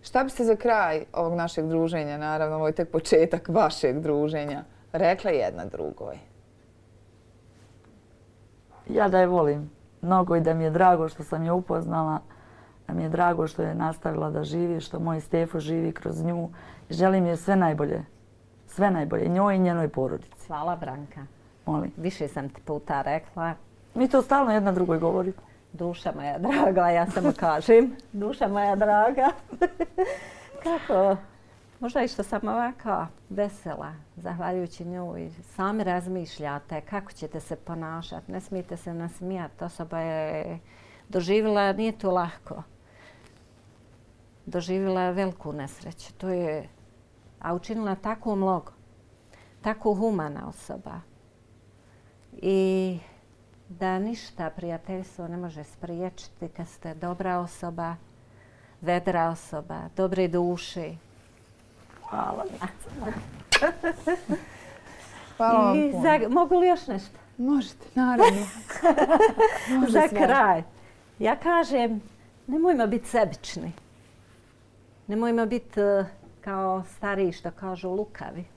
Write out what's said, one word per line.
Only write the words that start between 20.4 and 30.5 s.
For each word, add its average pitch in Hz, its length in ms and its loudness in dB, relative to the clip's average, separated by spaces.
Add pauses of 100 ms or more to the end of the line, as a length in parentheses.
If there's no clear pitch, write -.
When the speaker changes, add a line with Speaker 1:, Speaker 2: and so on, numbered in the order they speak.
Speaker 3:
Hvala, 160 280 -4
Branka. 143 500 -10 (400)
Speaker 2:
Molim. 156 320 -2
Speaker 3:
Više 165 300 -6
sam 139 220 -6
ti - 120 -18
puta 147 400 -4
rekla. 160 520 -4 (420)
Speaker 2:
Mi 254 140 2
to 262 120 6
stalno 269 320 2
jedna 202 180 2
drugoj 180 280 2
govorimo. 180 360 0 (380)
Speaker 3:
Duša 170 380 -6
moja 143 280 -6
draga, 190 500 4
ja 170 180 4
samo 185 260 2
kažem. 226 680 6
<laughs> - 120 -20
Duša 214 340 -2
moja 202 280 2
draga. 214 540 4 (680)
<laughs> - 640 -6